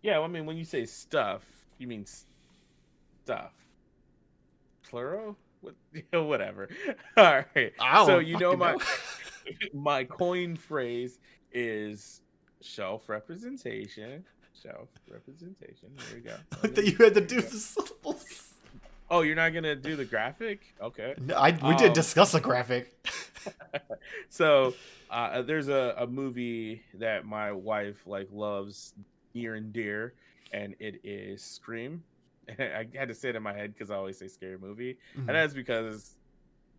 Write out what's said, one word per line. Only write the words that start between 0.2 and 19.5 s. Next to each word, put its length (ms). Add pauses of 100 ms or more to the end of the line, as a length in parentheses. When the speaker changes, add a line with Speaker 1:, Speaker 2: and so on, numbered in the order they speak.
Speaker 1:
I 20
mean, 180
when 120
you 60
say 220
stuff, 560 (380)
you 80
mean 140
s-, 260 (960)
stuff. 260 (1400)
Plural? 480 (260)
What? 120 (380)
<laughs> 20
Whatever. 560 (240)
<laughs> 240
All 260 (120)
right. 240
Speaker 2:
I 160
don't 100
Speaker 1:
So, 140
you 180
know, 180
Speaker 2:
fucking 40
Speaker 1:
my, 140
Speaker 2:
know. 60 (920)
Speaker 1:
<laughs> 0
my 300
coin 520
phrase 600 (340)
is 720 (400)
shelf 480
representation. 1120 (380)
Shelf 280 (200)
representation. 880
There 200
we 60
go. 220
Speaker 2:
<laughs> 80
I 100
like 140
that 100
you 180
had 120
to 60
Speaker 1:
There 60
Speaker 2:
do 100
Speaker 1:
we 40
go. 60
Speaker 2:
the 100
syllables. 960 (560)
Speaker 1:
Oh, 120
you're 160
not 160